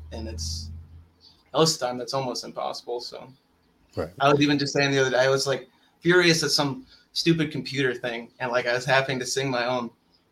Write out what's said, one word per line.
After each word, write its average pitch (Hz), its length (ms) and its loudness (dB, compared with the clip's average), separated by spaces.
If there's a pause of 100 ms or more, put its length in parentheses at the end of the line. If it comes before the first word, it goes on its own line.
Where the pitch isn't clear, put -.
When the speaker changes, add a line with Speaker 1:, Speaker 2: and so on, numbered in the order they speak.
(120)
Speaker 1:
And 113 160 -10
it's, - 440 -8 (840)
most 160 220 4
of - 40 -14
the 127 60 -4
time, 123 120 -6
that's 123 160 -8
almost 127 300 -4
impossible. 120 560 -8
So - 280 -14 (680)
Speaker 2:
Right. 85 240 -4
Speaker 1:
I 139 120 4
was 143 100 4
even 147 180 4
just 139 140 -2
saying 139 180 2
the 139 80 4
other 131 120 4
day, 123 80 2
I 131 100 6
was, 135 180 2
like, 131 220 -4 (300)
furious 170 440 6
at 143 80 0
some 139 340 -2 (280)
stupid 160 380 0
computer 131 420 -2
thing. 120 460 -8
And, 127 120 -4
like, 120 140 0
I 120 80 0
was 123 100 0
having 135 360 2
to 123 60 -6
sing 135 260 -4
my 120 160 -2
own 123 240 -4 (400)